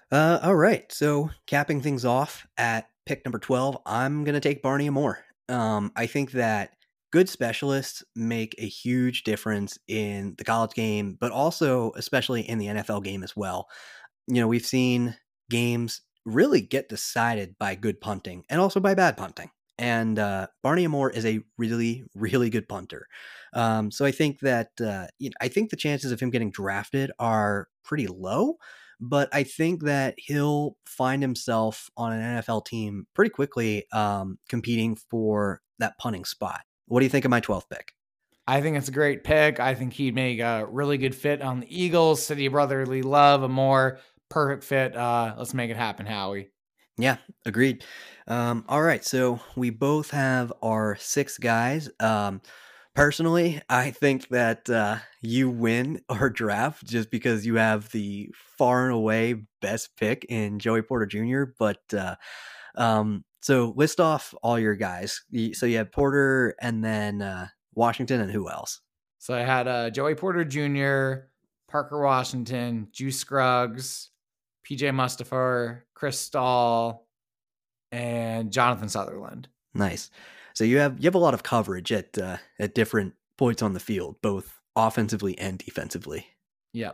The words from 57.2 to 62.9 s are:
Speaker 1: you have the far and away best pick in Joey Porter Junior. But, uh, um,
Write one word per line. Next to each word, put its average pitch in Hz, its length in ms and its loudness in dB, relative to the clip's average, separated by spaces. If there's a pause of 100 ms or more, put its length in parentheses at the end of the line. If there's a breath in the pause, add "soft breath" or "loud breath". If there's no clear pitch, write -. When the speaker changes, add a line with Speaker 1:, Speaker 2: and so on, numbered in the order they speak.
Speaker 1:
you 113 100 0
have 110 360 2
the 101 380 -6 (280)
far 127 280 4
and 127 80 2
away 113 420 2 (260)
best - 360 -6
pick 110 280 -2
in 104 340 -4
Joey 113 220 2
Porter 113 240 -2
Junior. 120 520 -2
But, 104 240 0 (120)
uh, 92 220 -4 (600 loud breath)
um, 107 480 2 (180)